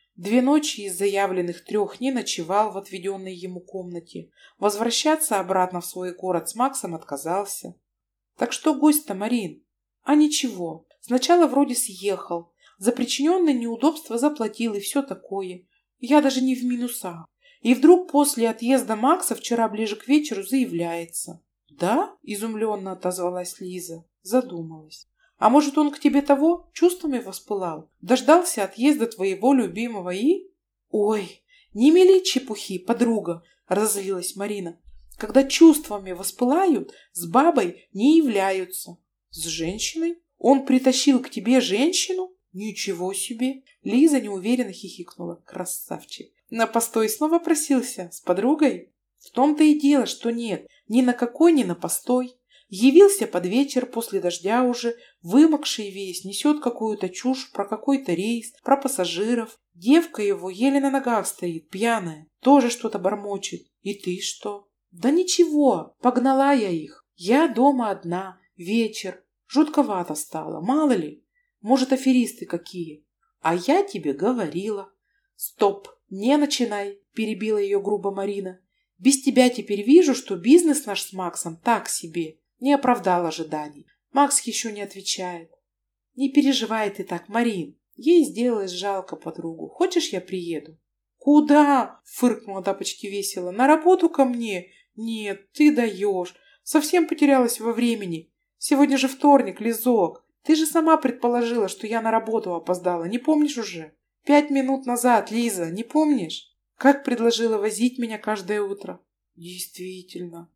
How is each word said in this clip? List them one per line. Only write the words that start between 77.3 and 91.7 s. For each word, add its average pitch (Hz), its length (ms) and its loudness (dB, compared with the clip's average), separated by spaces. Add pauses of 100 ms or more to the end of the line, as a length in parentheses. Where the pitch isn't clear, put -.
ее 202 220 0
грубо 196 320 -4
Марина. 196 480 -8 (380)
Без 269 240 4
тебя 254 280 4
теперь 208 340 -4
вижу, 285 300 6
что - 220 -8
бизнес 294 500 4
наш 196 180 -6
с - 100 -14
Максом 175 420 -8
так 226 320 -2
себе. 160 500 -8 (220)
Не 269 140 0
оправдал 196 520 0
ожиданий. 156 640 -8 (240)
Макс 185 300 2
еще 226 300 -6
не 208 100 -12
отвечает. 185 680 -10 (680)
Не 269 140 -2
переживай 226 600 0
ты 190 160 -10
так, 175 240 -10
Марин. 208 480 -4 (180)
Ей 302 300 4
сделалось 220 460 -2
жалко 190 440 -6
подругу. 160 540 -12
Хочешь, 349 400 -2
я 190 100 -8
приеду? 170 580 -10 (400)
Куда? 294 840 4